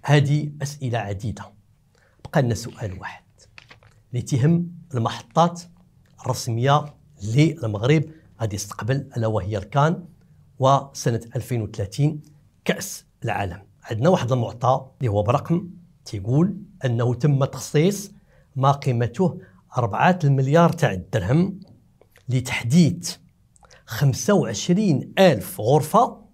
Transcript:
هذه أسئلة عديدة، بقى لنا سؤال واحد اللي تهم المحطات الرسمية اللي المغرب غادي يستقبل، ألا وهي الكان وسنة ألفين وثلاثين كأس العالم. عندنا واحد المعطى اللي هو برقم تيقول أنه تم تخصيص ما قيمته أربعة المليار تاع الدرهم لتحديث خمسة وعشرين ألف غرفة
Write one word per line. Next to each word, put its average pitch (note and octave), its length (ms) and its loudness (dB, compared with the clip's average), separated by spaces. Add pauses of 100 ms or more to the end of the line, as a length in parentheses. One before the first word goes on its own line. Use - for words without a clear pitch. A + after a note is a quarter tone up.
هذه D3 480 2 (100)
أسئلة B2 360 -6
عديدة، G2+ 460 -8 (800)
بقى - 180 0
لنا A#2 120 2
سؤال G2 460 -10
واحد - 240 -16 (840)
اللي B2 120 -6
تهم D3+ 460 2 (260)
المحطات D#3+ 680 0 (640)
الرسمية B2+ 600 0 (380)
اللي C#3+ 300 2
المغرب A#2 520 0 (360)
غادي G#2 160 -4
يستقبل، B2+ 600 -6
ألا A2+ 100 -2
وهي G#2+ 320 -2
الكان C#3+ 460 0 (540)
وسنة C3 600 2 (160)
ألفين A#2 260 -4
وثلاثين C#3+ 600 -4 (420)
كأس - 400 -6 (200)
العالم. G2+ 380 -4 (200)
عندنا A#2+ 260 -2
واحد D#3 240 2
المعطى B2+ 540 0 (140)
اللي B2+ 100 -2
هو G#2 120 2
برقم D3+ 480 0 (340)
تيقول B2 520 0 (280)
أنه A#2+ 300 0
تم C#3 300 2
تخصيص - 680 -2 (440)
ما C3+ 160 4
قيمته C3 680 0 (380)
أربعة A#2+ 460 2
المليار C#3 480 4
تاع A#2 200 0
الدرهم A2+ 680 0 (680)
لتحديث B2+ 880 0 (680)
خمسة - 480 0
وعشرين E3+ 840 0
ألف D3 420 4
غرفة D3 720 2